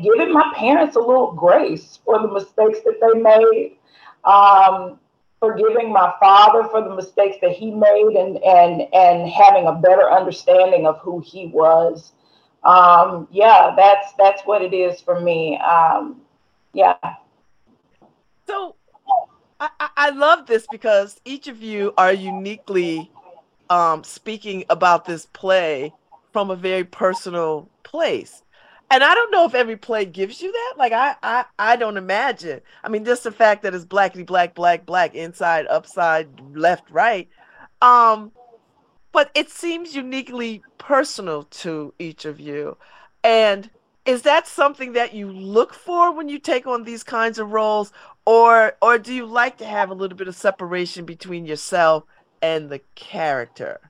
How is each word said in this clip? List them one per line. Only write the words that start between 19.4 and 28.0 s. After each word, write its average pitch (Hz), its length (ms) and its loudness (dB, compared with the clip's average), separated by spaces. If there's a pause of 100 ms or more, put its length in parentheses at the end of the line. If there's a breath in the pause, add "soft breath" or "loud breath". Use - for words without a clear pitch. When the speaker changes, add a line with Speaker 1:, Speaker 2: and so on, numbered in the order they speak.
Speaker 2:
I, 302 100 -8 (100)
I, 302 180 -8
I 294 140 2
love 294 340 0
this 226 220 -4
because 208 580 -2
each 269 220 -16
of 226 160 -18
you 208 340 -8
are 185 160 2
uniquely, 190 960 -8 (600)
um, 165 340 -2
speaking 208 640 -14
about 170 360 0
this 170 220 -14
play 160 640 -4 (400)
from 202 180 -6
a 185 40 -10
very 185 280 -6
personal 175 840 -8 (140)
place. 262 600 -8 (480 soft breath)